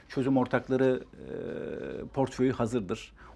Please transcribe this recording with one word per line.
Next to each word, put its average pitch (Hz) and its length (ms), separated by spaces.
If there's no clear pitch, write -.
çözüm 135 280
ortakları, 127 680
e, 73 1000
portföyü 131 380
hazırdır. 113 600